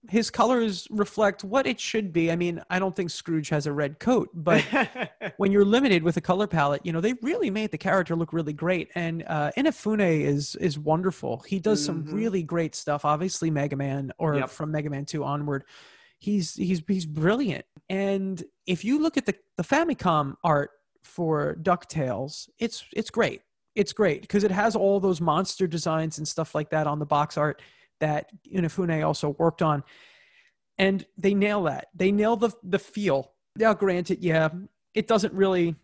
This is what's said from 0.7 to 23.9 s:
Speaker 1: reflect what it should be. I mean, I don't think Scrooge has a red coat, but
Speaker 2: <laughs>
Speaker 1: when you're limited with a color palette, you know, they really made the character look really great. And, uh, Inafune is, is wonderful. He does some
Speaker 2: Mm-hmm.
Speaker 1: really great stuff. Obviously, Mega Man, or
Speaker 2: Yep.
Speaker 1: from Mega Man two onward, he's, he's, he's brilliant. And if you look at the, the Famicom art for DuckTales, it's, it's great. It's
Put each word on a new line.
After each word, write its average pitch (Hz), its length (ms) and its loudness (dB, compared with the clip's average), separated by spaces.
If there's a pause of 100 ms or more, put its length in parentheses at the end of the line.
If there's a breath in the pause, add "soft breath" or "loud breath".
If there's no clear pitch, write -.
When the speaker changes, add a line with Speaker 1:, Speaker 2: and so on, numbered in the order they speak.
Speaker 1:
reflect 202 540 0
what 262 220 0
it 247 140 -2
should 208 320 -4
be. 165 180 2
I 165 60 0
mean, 175 320 -2
I 185 100 -2
don't 190 160 -2
think 175 160 -4
Scrooge 160 380 -4
has 147 180 0
a 147 60 -4
red 147 280 -4
coat, 233 340 2
but 165 280 2
Speaker 2:
<laughs> 233 760 -4
Speaker 1:
when 196 120 2
you're 202 140 6
limited 208 380 4
with 170 140 0
a 170 40 -2
color 185 260 0
palette, 143 380 0
you 175 80 -4
know, 165 80 -2
they 226 220 0
really 330 260 0
made 214 220 -2
the 156 80 -8
character 180 360 0
look 165 180 -2
really 160 200 -2
great. 175 440 -2
And, 165 320 -4
uh, 147 280 -2
Inafune 208 640 2
is, 143 360 0
is 151 220 -2
wonderful. 156 680 -2
He 196 120 -4
does 208 260 0
some 160 200 -4
Speaker 2:
Mm-hmm. 156 100 -8
Speaker 1:
really 202 280 0
great 165 320 -2
stuff. 147 300 -4
Obviously, 160 460 0
Mega 143 260 0
Man, 139 420 -4
or 156 180 0
Speaker 2:
Yep. 135 140 -2
Speaker 1:
from 156 220 -6
Mega 151 180 -2
Man 139 160 -6
two 147 180 -4
onward, 143 400 -4 (540 loud breath)
he's, 202 360 -2
he's, 180 320 -2
he's 190 200 -2
brilliant. 165 580 0 (240)
And 190 540 -2 (240)
if 185 180 -2
you 269 160 2
look 311 160 0
at 277 100 0
the, 196 80 0 (220)
the 180 60 -4
Famicom 185 720 0 (100)
art 147 260 2 (320)
for 156 600 -2
DuckTales, 151 840 -2 (100)
it's, - 340 -6
it's - 180 -6
great. 208 300 -2 (340)
It's 202 180 0